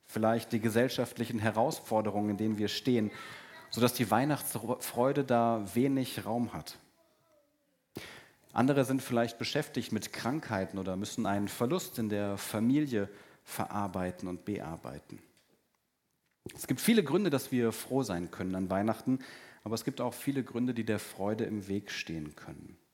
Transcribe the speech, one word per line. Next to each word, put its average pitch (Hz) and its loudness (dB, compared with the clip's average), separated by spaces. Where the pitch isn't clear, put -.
vielleicht 113 2
die 117 2
gesellschaftlichen 117 2
Herausforderungen, 107 2
in 101 0
denen 107 0
wir 104 2
stehen, 113 2
sodass 117 4
die 117 0
Weihnachtsfreude 127 2
da 117 4
wenig 131 2
Raum 113 -2
hat. - -10
Andere 135 4
sind 127 0
vielleicht 117 0
beschäftigt - -4
mit 107 -2
Krankheiten 110 -2
oder 92 -2
müssen 104 -4
einen 101 2
Verlust 143 -2
in 110 -2
der 101 -2
Familie 117 2
verarbeiten 95 -4
und 90 -8
bearbeiten. - -8
Es - -12
gibt 127 0
viele 220 6
Gründe, 175 2
dass 139 0
wir 117 4
froh 131 0
sein 87 -4
können 92 -4
an 92 -2
Weihnachten, 110 2
aber 110 -4
es 113 -4
gibt 131 -4
auch 123 -2
viele 139 -2
Gründe, 123 -2
die 113 -2
der 107 0
Freude 107 -2
im 101 -2
Weg 98 -4
stehen 78 -6
können. - -16